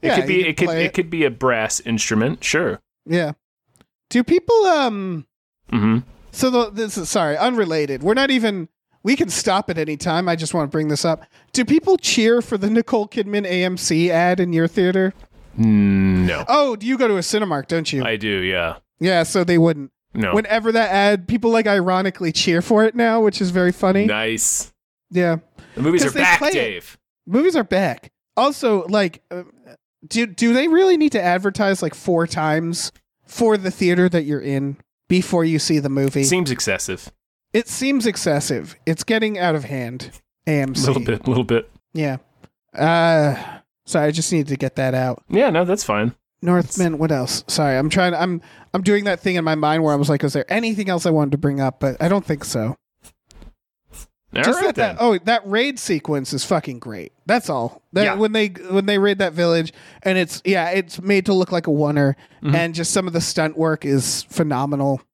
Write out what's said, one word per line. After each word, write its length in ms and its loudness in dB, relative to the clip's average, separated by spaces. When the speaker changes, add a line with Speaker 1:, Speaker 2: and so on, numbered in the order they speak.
Speaker 1:
It 40 0
Speaker 2:
Yeah, 120 4
Speaker 1:
could 80 0
be, 80 0
Speaker 2:
you 80 4
could 60 0
Speaker 1:
it 80 -4
could, 100 2
Speaker 2:
play 160 0
Speaker 1:
it 40 0
Speaker 2:
it. 60 -4
Speaker 1:
could 160 -2
be 160 0
a 60 2
brass 480 0
instrument, 640 -2
sure. 360 -2
Speaker 2:
Yeah. 240 -2
Do 120 2
people, 420 2
um, 600 0
Speaker 1:
Mm-hmm. 280 2
Speaker 2:
so 200 0
the, 180 2
this 280 -8
is, 120 -8
sorry, 280 0
unrelated. 680 -2
We're 100 2
not 160 2
even, 400 -2
we 120 2
can 140 0
stop 400 -2
at 100 -4
any 180 -4
time. 320 -2
I 60 0
just 180 -6
wanna 140 0
bring 220 -2
this 160 -2
up. 180 -2
Do 120 2
people 320 4
cheer 440 2
for 160 -4
the 120 -2
Nicole 380 0
Kidman 380 -4
A 180 0
M 140 -2
C 340 0
ad 280 2
in 140 0
your 140 2
theater? 460 2
Speaker 1:
No. 880 4
Speaker 2:
Oh, 280 2
do 120 -10
you 100 0
go 100 2
to 80 2
a 60 0
Cinemark, 460 -2
don't 240 -2
you? 140 -2
Speaker 1:
I 100 0
do, 140 -4
yeah. 360 -2
Speaker 2:
Yeah, 240 2
so 200 0
they 140 2
wouldn't. 340 2
Speaker 1:
No. 200 -2
Speaker 2:
Whenever 380 0
that 200 2
ad, 360 2
people, 240 0
like, 160 2
ironically 640 0
cheer 300 0
for 240 4
it 100 0
now, 260 2
which 200 2
is 100 -2
very 200 2
funny. 340 2
Speaker 1:
Nice. 680 -2
Speaker 2:
Yeah. 260 2
Speaker 1:
The 60 -6
movies 220 2
Speaker 2:
'Cause 80 0
Speaker 1:
are 40 -8
Speaker 2:
they 60 -2
Speaker 1:
back, 180 4
Speaker 2:
play 100 0
it. 40 -2
Speaker 1:
Dave. 440 -6
Speaker 2:
Movies 280 2
are 80 2
back. 480 -2
Also, 520 0
like, 420 0
uh, 140 -10
do, 180 0
do 280 0
they 140 2
really 300 4
need 140 2
to 100 0
advertise, 600 0
like, 100 -4
four 320 0
times 640 -2
for 300 2
the 120 -4
theater 400 2
that 140 0
you're 180 -4
in 360 -4
before 360 2
you 140 2
see 200 0
the 100 -4
movie? 340 0
Speaker 1:
Seems 260 0
excessive. 600 -6
Speaker 2:
It 140 0
seems 400 -2
excessive. 680 -4
It's 160 -2
getting 340 -2
out 180 0
of 100 -6
hand, 440 -8
A 40 0
M 120 -4
C. 140 0
Speaker 1:
Little 160 0
bit, 240 -4
little 160 2
bit. 260 -2
Speaker 2:
Yeah. 240 -4
Uh, 600 2
sorry, 220 0
I 40 2
just 200 -4
needed 160 0
to 100 -4
get 200 -4
that 180 0
out. 340 -4
Speaker 1:
Yeah, 220 2
no, 140 2
that's 180 -2
fine. 320 -2
Speaker 2:
Northman, 580 0
what 120 0
else? 360 -4
Sorry, 300 0
I'm 120 0
trying, 240 2
I'm, 280 -2
I'm 80 -2
doing 220 2
that 160 -2
thing 160 -2
in 80 0
my 120 0
mind 280 0
where 80 2
I 60 2
was 120 0
like, 140 0
"Is 80 0
there 160 -2
anything 400 -2
else 180 -2
I 40 2
wanted 220 2
to 60 -2
bring 220 -2
up?" 220 -2
But 200 -2
I 60 0
don't 180 0
think 200 -6
so. 320 -4
Speaker 1:
All 80 -2
Speaker 2:
Just 160 0
Speaker 1:
right, 80 0
Speaker 2:
that, 80 -2
that, 120 0
Speaker 1:
then. 20 -
Speaker 2:
oh, 180 2
that 320 0
raid 300 -2
sequence 540 -4
is 120 -6
fucking 340 -2
great. 340 -14
That's 240 -2
all. 320 -4
That, 100 2
Speaker 1:
Yeah. 100 0
Speaker 2:
when 180 0
they, 180 0
when 360 -2
they 140 0
raid 180 2
that 160 -2
village, 400 0
and 160 2
it's, 260 -4
yeah, 240 2
it's 320 -4
made 240 2
to 80 2
look 180 0
like 140 -2
a 60 0
oneer, 420 2
Speaker 1:
Mm-hmm. 120 2
Speaker 2:
and 200 0
just 180 -4
some 140 0
of 60 -8
the 80 0
stunt 360 -2
work 280 0
is 440 0
phenomenal. 720 -2